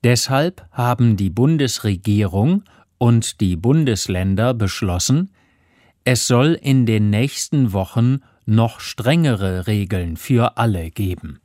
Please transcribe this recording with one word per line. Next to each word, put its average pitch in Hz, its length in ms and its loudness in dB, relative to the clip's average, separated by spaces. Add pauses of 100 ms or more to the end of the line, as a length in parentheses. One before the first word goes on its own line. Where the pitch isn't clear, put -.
Deshalb 135 680 0
haben 120 440 2
die 95 140 -2
Bundesregierung 107 1300 0 (340)
und 117 420 2
die 92 140 0
Bundesländer 104 1000 0
beschlossen, 107 760 -2 (720)
es 127 240 0
soll 131 340 2
in 135 240 2
den 107 260 2
nächsten 127 640 -2
Wochen 120 500 0 (220)
noch 113 360 2
strengere 107 880 -2
Regeln 92 480 -4
für 120 420 0
alle 92 320 -2
geben. - 540 -6